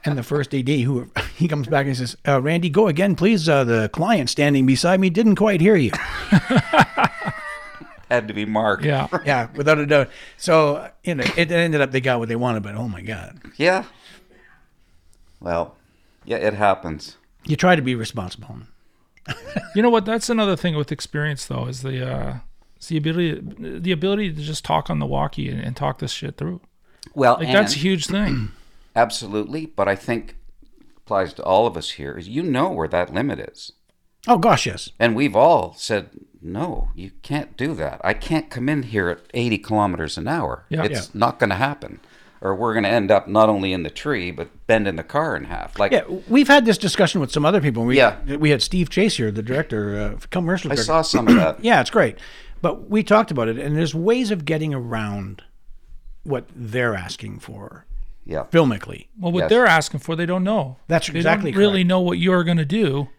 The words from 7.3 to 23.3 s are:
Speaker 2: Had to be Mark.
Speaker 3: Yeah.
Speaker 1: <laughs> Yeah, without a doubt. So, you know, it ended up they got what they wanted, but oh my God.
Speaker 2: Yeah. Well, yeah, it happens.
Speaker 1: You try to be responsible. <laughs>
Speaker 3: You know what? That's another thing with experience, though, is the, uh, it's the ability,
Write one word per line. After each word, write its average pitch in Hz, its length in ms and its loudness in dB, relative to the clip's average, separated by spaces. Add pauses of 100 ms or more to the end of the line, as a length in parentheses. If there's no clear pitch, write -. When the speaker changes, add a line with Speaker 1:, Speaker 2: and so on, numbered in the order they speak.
Speaker 2:
Had 120 180 0
to 107 60 -8
be 104 100 -2
Mark. 107 380 0
Speaker 3:
Yeah. 139 240 0 (100)
Speaker 1:
<laughs> - 80 -4
Yeah, 127 300 0
without 151 240 2
a 147 80 0
doubt. 143 240 4 (260)
So, 156 540 2 (140)
you 175 100 -4
know, 127 100 -4 (120)
it 165 140 0
ended 165 300 2
up 131 120 0
they 131 80 2
got 127 180 0
what 113 100 -4
they 113 80 -2
wanted, 120 260 -2
but 101 120 -10
oh 117 140 -6
my 90 120 -8
God. 92 400 -12 (160)
Speaker 2:
Yeah. 180 280 2 (1600)
Well, 85 360 -4 (480)
yeah, 117 120 -4
it 101 180 0
happens. 95 640 -2 (280)
Speaker 1:
You 151 120 -2
try 180 200 4
to 147 60 -2
be 127 120 -2
responsible. 110 600 -10 (680)
<laughs> - 100 -10 (380)
Speaker 3:
You 196 80 2
know 240 60 6
what? 226 160 4
That's 220 240 -4
another 214 280 0
thing 170 200 -2
with 147 160 -4
experience, 147 540 -6
though, 123 200 -6
is 127 140 -10
the, 131 260 -6
uh, 127 300 -6 (400)
it's - 120 -20
the 160 100 -2
ability, 165 420 -2 (400)